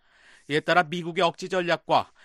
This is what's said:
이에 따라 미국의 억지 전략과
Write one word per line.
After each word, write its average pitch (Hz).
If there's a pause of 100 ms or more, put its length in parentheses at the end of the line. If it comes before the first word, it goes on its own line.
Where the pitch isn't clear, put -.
(480)
이에 147
따라 165
미국의 170
억지 170
전략과 170 (120)